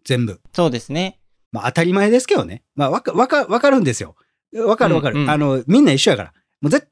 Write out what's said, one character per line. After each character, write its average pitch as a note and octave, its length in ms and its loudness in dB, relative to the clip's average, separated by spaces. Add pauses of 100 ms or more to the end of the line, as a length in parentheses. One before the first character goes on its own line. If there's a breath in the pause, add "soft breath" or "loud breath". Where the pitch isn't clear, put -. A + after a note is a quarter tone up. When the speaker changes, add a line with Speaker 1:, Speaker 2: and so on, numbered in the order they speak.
Speaker 1:
全 B2 200 -2
部。 G2 140 -10 (140)
Speaker 2:
そ F3 140 0
う C3+ 40 -2
で A#2+ 80 -6
す C3+ 140 -12
ね。 F#3 260 -6 (320)
Speaker 1:
ま A2 140 -8
あ、 - 20 -2
当 B2 60 -4
た E3 100 0
り F3+ 80 0
前 G3 180 2
で A#3+ 120 4
す - 60 -10
け G4+ 80 2
ど - 100 -2
ね。 F#2 180 -16 (120)
ま C#3+ 100 0
あ、 C3 40 0
わ G3 120 -2
か、 - 100 -6
わ A#3 160 2
か、 D4 180 0
わ A3+ 140 -2
か C#4+ 120 4
る C4+ 80 4
ん G3+ 40 2
で B2+ 100 0
す - 80 -8
よ。 - 140 -16 (360)
わ D#3 260 -2
か A3+ 100 2
る、 E3+ 80 2
わ D3+ 60 0
か C#3 100 -2
る。 B2 60 -4
Speaker 2:
う - 20 -2
ん、 - 40 -2
う - 40 -2
ん。 - 20 -2
Speaker 1:
あ D3+ 80 0
の、 C3+ 300 0
み A3 140 4
ん D4 40 6
な F3 60 4
一 C3+ 80 2
緒 G#3 120 2
や A#2+ 60 0
か G2+ 60 -8
ら。 E2 100 -16 (260)
も D3 100 -2
う - 20 2
絶 C#4+ 200 -2